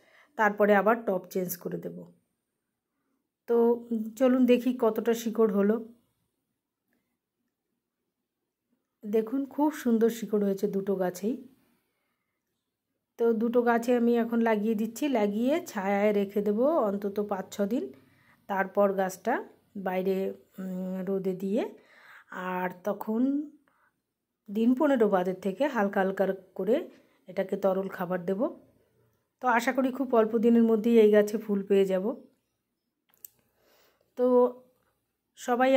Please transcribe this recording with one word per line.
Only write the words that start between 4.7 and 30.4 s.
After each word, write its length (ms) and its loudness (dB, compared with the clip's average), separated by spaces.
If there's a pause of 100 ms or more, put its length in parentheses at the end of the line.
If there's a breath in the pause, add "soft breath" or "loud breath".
কতটা 340 0
শিকড় 380 0
হলো। 240 2 (3250)
দেখুন, 420 -2
খুব 280 0
সুন্দর 360 2
শিকড় 340 -4
হয়েছে 240 -2
দুটো 280 -2
গাছেই। 380 -4 (1800)
তো 140 -2
দুটো 300 2
গাছে 340 0
আমি 200 2
এখন 240 0
লাগিয়ে 340 0
দিচ্ছি, 340 -6
লাগিয়ে 460 0 (120)
ছায়ায় 460 0
রেখে 300 -2
দেব 160 -2 (220)
অন্তত 360 -4 (120)
পাঁচ 240 -8
ছ 40 -20 (100)
দিন। 180 -4 (640 soft breath)
তারপর 440 0
গাছটা 420 -2 (420)
বাইরে, 400 -2 (420)
উম, 460 -8
রোদে 300 -4
দিয়ে, 280 -4 (840 loud breath)
আর 200 -4 (160)
তখন 360 -4 (1300)
দিন 260 0
পনেরো 340 2
বাদের 320 0
থেকে 260 -2
হালকা 340 -2
হালকা 240 0 (300)
করে 220 0 (520 loud breath)
এটাকে 280 -6
তরল 320 -2
খাবার 380 -6
দেব। 140 -2 (1040)
তো 60 -12
আশা 240 0
করি 200 0
খুব 220 -6
অল্প 240 4
দিনের 260 6